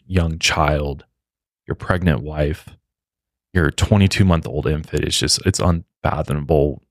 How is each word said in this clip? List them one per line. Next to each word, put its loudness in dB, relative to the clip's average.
young 0
child, 0
your -4
pregnant 0
wife, -4
your 2
twenty-two-month-old 2
infant? -4
It's -2
just, -2
it's 2
unfathomable, -2